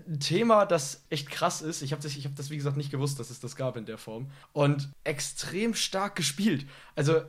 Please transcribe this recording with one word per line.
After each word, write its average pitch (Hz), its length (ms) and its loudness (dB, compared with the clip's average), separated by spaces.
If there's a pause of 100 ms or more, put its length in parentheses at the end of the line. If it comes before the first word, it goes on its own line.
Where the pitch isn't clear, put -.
ein 151 140 -2
Thema, 208 460 6
das - 440 0
echt 143 200 -4
krass 175 320 0
ist. 156 200 -4
Ich 139 100 -2
hab 147 80 -4
das, 143 160 -6
ich - 80 -8
hab 139 120 -6
das, 143 140 -10
wie 151 60 -6
gesagt, 143 200 0
nicht 143 140 -4
gewusst, 139 280 0
dass - 120 -8
es 120 100 -14
das 120 160 -10
gab 127 200 -4
in 110 100 -8
der 110 120 -10
Form. 117 320 -10 (220)
Und 143 380 4 (140)
extrem 170 720 -2
stark 202 420 -2
gespielt. 147 500 2 (280)
Also, 156 340 4